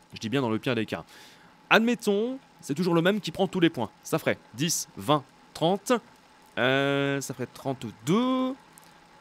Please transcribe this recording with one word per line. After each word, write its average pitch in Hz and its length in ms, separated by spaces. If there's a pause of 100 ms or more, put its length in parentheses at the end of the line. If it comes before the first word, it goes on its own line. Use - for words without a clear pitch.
(140)
Je - 40
dis 110 120
bien 135 100
dans 120 100
le 110 80
pire 127 160
des 110 120
cas. 85 180 (640)
Admettons, 220 680 (220)
c'est - 140
toujours 170 200
le 165 80
même 196 180
qui 160 120
prend 190 160
tous 185 100
les 165 120
points. 117 200 (140)
Ça 156 160
ferait 110 180 (160)
dix, 156 320 (100)
vingt, 127 280 (280)
trente. 190 400 (680)
Euh, 139 600
ça 131 140
ferait 123 180
trente-deux. 214 1000 (680)